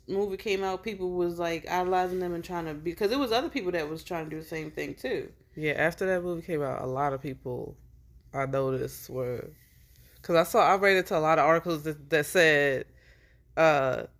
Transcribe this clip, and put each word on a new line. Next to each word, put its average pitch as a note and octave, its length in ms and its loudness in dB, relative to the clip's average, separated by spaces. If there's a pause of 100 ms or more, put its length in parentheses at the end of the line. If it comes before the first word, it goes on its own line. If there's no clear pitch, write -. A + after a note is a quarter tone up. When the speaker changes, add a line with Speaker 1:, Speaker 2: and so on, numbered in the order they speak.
Speaker 1:
movie G3 300 -2
came G3 260 -2
out, F#3 200 -4
people F#3+ 280 -6
was, F3 280 -2
like, E3 300 -4
idolizing F3+ 500 0
them F3+ 140 -4
and E3+ 100 -6
trying F3 220 -6
to D#3 100 -6
be, D#3+ 180 -6
'cause G3+ 180 0
it C4 80 0
was C4 120 0
other C4 180 0
people F#3+ 220 -4
that D#3+ 180 -2
was D#3+ 140 -10
trying E3 220 -6
to D#3 40 -10
do D#3 100 -8
the D#3+ 80 -12
same D#3 240 -8
thing, D3 220 -6
too. - 380 -6 (240)
Speaker 2:
Yeah, D3+ 180 -2
after E3 320 0
that F#3 180 0
movie F3 200 -4
came D#3 180 -4
out, C3 220 -4
a B2+ 40 -6
lot C3+ 260 -2
of C3+ 80 -6
people B2+ 540 -10 (580)
I C3+ 120 -2
noticed C3 640 -2
were, B2 400 -6 (720)
'cause E3+ 140 0
I E3 80 6
saw, A3+ 160 2 (120)
I F#3+ 60 6
read G3 200 6
into F3+ 200 0
a - 20 2
lot D#3 200 4
of C#3 60 6
articles E3 380 2
that, D3+ 280 -8
that D3 160 4
said, C#3+ 580 4 (720)
uh, C#3 480 4 (160)